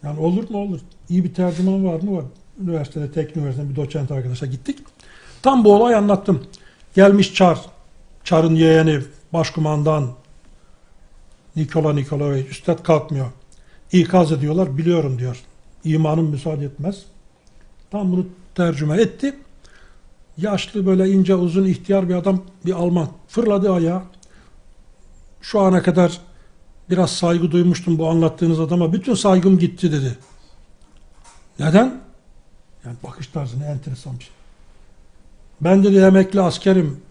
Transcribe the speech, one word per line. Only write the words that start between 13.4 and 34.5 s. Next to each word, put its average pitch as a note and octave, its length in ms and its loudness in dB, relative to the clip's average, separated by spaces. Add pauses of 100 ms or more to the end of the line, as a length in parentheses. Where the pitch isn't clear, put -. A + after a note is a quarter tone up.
İkaz F3 400 4
ediyorlar, D3 460 -2
"Biliyorum." D#3+ 400 -2
diyor. B2 240 -8 (420)
"İmanım D#3 420 0
müsaade D3 380 -6
etmez." C#3+ 400 -10 (880)
Tam G3 200 -4
bunu F3+ 140 -4 (280)
tercüme D#3 460 -2
etti. C#4 340 -2 (1040)
Yaşlı, G3+ 480 -4
böyle F#3+ 240 2
ince, F#3+ 240 2
uzun, F3+ 320 0
ihtiyar F#3+ 420 -2
bir F3+ 60 0
adam, F#3 280 -2 (240)
bir F3+ 60 -2
Alman. F3 360 -2 (200)
Fırladı G3+ 440 0
ayağa. F3 300 -2 (1400)
"Şu - 180 -2
ana F#3 220 4
kadar F3 380 2 (680)
biraz F3 200 0
saygı E3+ 400 0
duymuştum E3+ 480 0
bu D#3+ 100 -2
anlattığınız E3 520 0
adama. E3 320 0
Bütün F#3 220 -2
saygım F#3+ 440 4
gitti." F3+ 340 -2
dedi. C3+ 260 -4 (1400)
Neden? F#3 420 2 (840)
Yani A#2+ 200 -14
bakış - 220 -16
tarzı C3 340 -8
ne D3 40 -8
enteresan C3+ 540 -10
bir B2 60 -20
şey. - 80 -20 (1300)